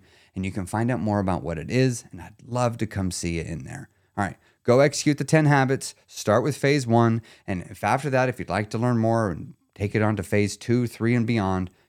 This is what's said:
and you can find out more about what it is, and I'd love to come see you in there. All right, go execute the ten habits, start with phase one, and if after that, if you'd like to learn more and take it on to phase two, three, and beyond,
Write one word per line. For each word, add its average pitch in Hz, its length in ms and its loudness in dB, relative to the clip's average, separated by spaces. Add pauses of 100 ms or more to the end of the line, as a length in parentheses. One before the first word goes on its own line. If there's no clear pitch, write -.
(360)
and 95 100 -4
you 95 60 -4
can 92 160 -6
find 117 240 -2
out 120 80 -2
more 104 200 0
about 92 220 0
what 80 160 -6
it 76 140 -10
is, 127 400 2
and 87 100 -16
I'd - 140 -20 (100)
love 120 320 -2
to 113 80 -4
come 95 240 -4
see 85 280 -4
you 80 40 -4
in 80 220 -10
there. - 260 -14 (260)
All 101 100 0
right, 80 120 -8 (240)
go 123 200 4
execute 147 360 2
the 143 60 -6
ten 156 220 4
habits, 135 500 2 (100)
start - 380 0
with 147 120 -2
phase 143 300 0
one, 117 380 4 (240)
and 92 160 -4
if - 200 -12
after 135 280 0
that, 127 180 2
if 123 80 -6
you'd - 100 -8
like 104 220 -2
to 113 80 -4
learn 120 220 2
more 113 320 2
and - 240 -10 (180)
take 101 220 -4
it 107 80 2
on 107 140 2
to 95 60 -6
phase 104 320 0
two, 120 300 0
three, 117 300 0
and 117 100 2
beyond, 95 460 -2 (180)